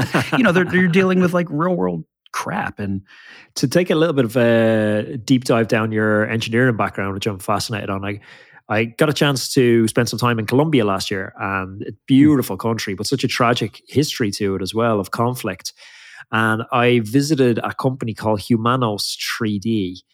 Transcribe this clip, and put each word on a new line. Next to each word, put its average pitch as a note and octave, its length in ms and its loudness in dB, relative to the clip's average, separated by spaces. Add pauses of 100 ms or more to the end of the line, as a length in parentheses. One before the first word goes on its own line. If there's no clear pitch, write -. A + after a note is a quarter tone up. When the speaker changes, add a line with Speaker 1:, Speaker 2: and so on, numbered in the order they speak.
(360)
Speaker 1:
you B3+ 80 4
know, G3 80 4
they're, F3+ 120 2
they're F3+ 240 2
dealing F#3 320 4
with, F3 140 2
like, F3+ 160 0
real E3+ 240 -2
world E3+ 300 -2 (280)
crap. G2+ 480 -6
And G2 220 -6 (540)
Speaker 2:
To C#3+ 120 0
take F3 220 2
a F#3 40 0
little D#3+ 200 2
bit C3+ 100 2
of A2 120 -4
a A2+ 800 2
deep B2+ 260 0
dive A2+ 240 2
down A2 240 0
your G#2+ 360 0
engineering A2+ 480 0
background, G2 380 -4
which F#2+ 120 -8
I'm G2+ 120 -6
fascinated G2+ 520 -4
on, G2 140 -6
I, G#2 160 -8 (480)
I A2 180 0
got C3 220 0
a D3+ 40 2
chance C#3 420 0
to A#2 340 4
spend A#2 200 0
some A2+ 100 -6
time A#2+ 200 0
in G#2+ 80 -4
Colombia C3+ 380 2
last F#2+ 260 -2
year, F#2+ 280 -6
and G2 440 -6
a - 100 -10 (140)
beautiful C3+ 500 4
Speaker 1:
Mm. - 40 -10
Speaker 2:
country, A2 340 -2
but G#2 120 -8
such - 180 -2
a A#2 40 0
tragic A#2+ 600 0
history A#2+ 440 0
to G2 240 -2
it F#2 60 -6
as F#2 120 -6
well A2+ 260 2
of F2+ 120 -6
conflict. A#2 600 -4 (600)
And A2 300 2 (100)
I B2 320 4
visited C3 540 2
a G#2+ 160 -6
company B2+ 400 -4
called G#2+ 260 -2
Humanos A#2 800 0
three G#2+ 380 -4
D, F#2+ 440 -4 (120)